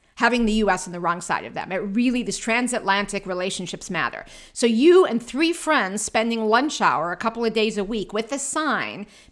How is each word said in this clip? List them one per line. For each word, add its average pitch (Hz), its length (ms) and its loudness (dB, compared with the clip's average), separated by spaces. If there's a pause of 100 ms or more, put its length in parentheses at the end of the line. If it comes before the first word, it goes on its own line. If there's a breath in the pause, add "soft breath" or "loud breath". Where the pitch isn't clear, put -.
(160)
having 240 300 2
the 208 60 2
U 214 180 2
S 185 160 0
on 185 60 -10
the 175 80 -10
wrong 170 220 -2
side - 240 -4
of 113 80 -12
them. - 180 -8
It 185 60 -4
really, 240 460 0
these 190 140 -6
transatlantic 202 880 -2
relationships 185 640 -6
matter. 156 360 -4 (260 loud breath)
So - 140 -2
you 302 400 8
and 233 180 -2
three 330 300 0
friends 220 480 0
spending 226 480 0
lunch 254 320 2
hour 165 320 2
a - 20 -4
couple 226 300 -2
of 226 80 0
days 220 240 0
a 202 80 -2
week 202 260 -6
with 220 220 -4
a 277 40 -4
sign 208 680 -4 (240 loud breath)